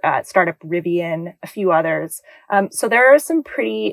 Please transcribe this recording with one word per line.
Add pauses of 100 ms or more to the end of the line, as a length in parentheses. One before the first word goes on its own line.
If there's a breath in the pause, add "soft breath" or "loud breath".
uh,
startup
Rivian,
a
few
others. (260 loud breath)
Um,
so
there
are
some
pretty